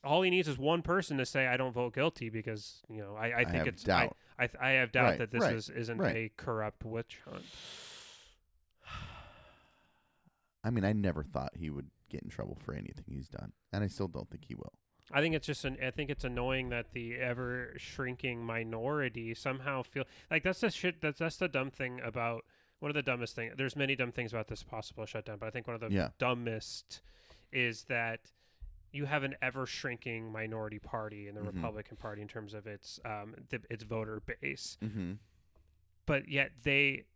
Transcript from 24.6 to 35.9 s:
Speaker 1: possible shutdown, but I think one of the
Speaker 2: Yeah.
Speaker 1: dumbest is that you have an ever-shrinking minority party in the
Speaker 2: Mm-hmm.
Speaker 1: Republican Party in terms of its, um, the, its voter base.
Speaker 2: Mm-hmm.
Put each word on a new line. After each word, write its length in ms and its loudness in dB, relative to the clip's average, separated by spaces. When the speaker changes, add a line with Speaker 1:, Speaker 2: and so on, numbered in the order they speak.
Speaker 1:
possible 440 -8
shutdown, 320 -8
but 80 -6
I 40 -4
think 160 -6
one 80 -4
of 60 -6
the 100 -2
Speaker 2:
Yeah. 280 4
Speaker 1:
dumbest 840 -2
is 320 2
that 480 -2
you 140 -2
have 180 2
an 180 -2
ever-shrinking 880 -4
minority 480 -4
party 500 -6
in 60 -10
the 60 -6
Speaker 2:
Mm-hmm. 160 -4
Speaker 1:
Republican 400 -4
Party 260 -8
in 60 -8
terms 260 -10
of 120 -10
its, 380 -12
um, 300 -6
the, 120 -4
its 120 -8
voter 380 -4
base. 600 -6
Speaker 2:
Mm-hmm. 320 -2